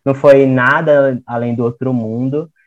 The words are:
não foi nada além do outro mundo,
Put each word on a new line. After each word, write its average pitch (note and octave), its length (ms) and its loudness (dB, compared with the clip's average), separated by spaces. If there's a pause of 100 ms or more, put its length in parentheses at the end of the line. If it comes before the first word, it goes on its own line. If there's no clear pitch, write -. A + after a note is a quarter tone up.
não C3+ 100 0
foi C#3 320 4
nada C3+ 800 0
além A#2+ 280 -6
do A#2+ 100 -2
outro B2 300 -4
mundo, B2+ 560 -6 (160)